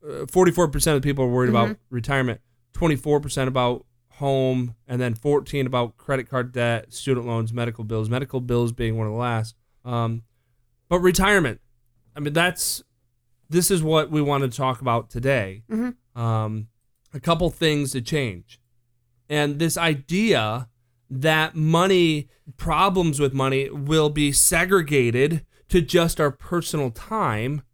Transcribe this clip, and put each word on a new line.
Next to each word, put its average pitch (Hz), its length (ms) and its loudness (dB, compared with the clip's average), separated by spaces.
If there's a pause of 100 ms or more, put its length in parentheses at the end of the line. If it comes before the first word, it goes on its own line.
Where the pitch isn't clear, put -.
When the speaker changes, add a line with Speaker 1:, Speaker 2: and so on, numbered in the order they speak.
Speaker 1:
uh, 143 240 -10
forty-four 180 360 4
percent 147 280 0
of 135 60 2
the 143 60 -2
people 139 180 0
are 123 40 0
worried 123 200 2
about 117 200 4
Speaker 2:
Mm-hmm. - 260 -10
Speaker 1:
retirement, 127 460 -2 (320)
twenty-four 147 460 2
percent 139 280 -4
about 123 380 -2 (300)
home, 131 600 0 (120)
and 123 140 -4
then 120 140 -2
fourteen 143 500 0
about 123 320 -2
credit 131 320 -4
card 127 220 -4
debt, 120 420 -2
student 123 320 -2
loans, 117 260 -2
medical 120 320 -6
bills, 110 260 -4
medical 131 300 -4
bills 120 320 0
being 117 260 -4
one 110 100 -2
of 107 60 -6
the 113 60 -6
last. 113 360 -4 (280)
Um, 117 400 -4 (640)
but 180 100 2
retirement, 180 600 2 (560)
I 147 40 -16
mean, 147 140 -4
that's, 175 500 -2 (680)
this 170 220 2
is 180 100 2
what 156 300 2
we 151 100 2
want 143 220 2
to 135 120 0
talk 131 240 -2
about 117 300 -2
today. 113 600 -2
Speaker 2:
Mm-hmm. 226 500 -6
Speaker 1:
Um, 110 460 -2 (480)
a 143 40 -10
couple 170 300 0
things 147 440 -2
to 135 80 -4
change. 117 580 -6 (680)
And 147 320 -2
this 165 180 0
idea 151 920 0 (400)
that 156 460 0
money, 165 720 4 (300)
problems 165 640 2
with 139 140 2
money 135 380 0
will 151 380 2
be 147 220 0
segregated 147 1120 2 (240)
to 180 120 6
just 170 400 2
our 147 100 2
personal 156 600 -4
time. 135 680 -4 (120)